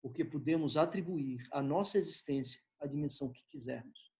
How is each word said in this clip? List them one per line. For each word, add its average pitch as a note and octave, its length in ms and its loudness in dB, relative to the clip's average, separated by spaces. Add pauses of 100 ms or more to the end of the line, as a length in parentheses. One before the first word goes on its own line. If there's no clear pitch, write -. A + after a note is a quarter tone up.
porque C#3 220 -4
podemos D3+ 540 2
atribuir D#3 720 0
à C#3+ 100 0
nossa F3+ 360 2
existência - 640 0 (180)
a D3 80 -4
dimensão C#3+ 440 -2
que - 180 -18
quisermos B2 720 -10